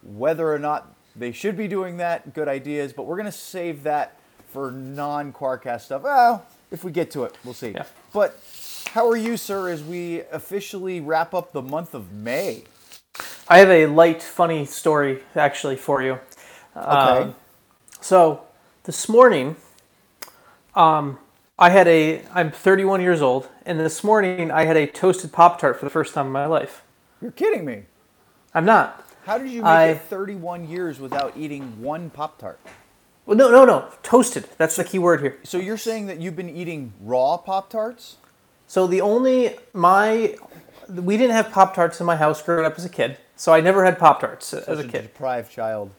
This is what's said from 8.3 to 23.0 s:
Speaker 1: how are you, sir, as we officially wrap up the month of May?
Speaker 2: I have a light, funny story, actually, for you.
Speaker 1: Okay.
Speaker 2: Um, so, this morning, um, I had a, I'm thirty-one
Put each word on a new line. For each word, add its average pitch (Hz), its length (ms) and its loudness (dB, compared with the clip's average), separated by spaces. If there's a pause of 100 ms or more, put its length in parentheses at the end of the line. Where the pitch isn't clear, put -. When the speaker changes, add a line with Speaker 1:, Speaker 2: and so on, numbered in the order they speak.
Speaker 1:
how 233 180 0
are 233 80 0
you, 226 180 -6
sir, 196 340 -8
as 160 140 -10
we 170 380 -10 (100)
officially 185 680 -10
wrap 160 320 -4
up 180 180 -8
the 143 100 -8
month 147 320 -10
of 98 200 -16
May? 120 500 -8 (840)
Speaker 2:
I 175 100 10
have 196 100 10
a 160 180 6
light, 165 360 4
funny 165 420 -2
story, 143 540 -2 (160)
actually, 143 400 -2
for 131 260 -4
you. 131 120 -2 (640)
Speaker 1:
Okay. - 20 -16 (100)
Speaker 2:
Um, 131 460 2 (640)
so, 165 440 4 (400)
this - 260 -10
morning, 208 480 4 (1160)
um, 151 440 2 (380)
I 175 140 8
had 185 180 8
a, 160 320 2 (120)
I'm 165 180 -2
thirty-one 190 500 2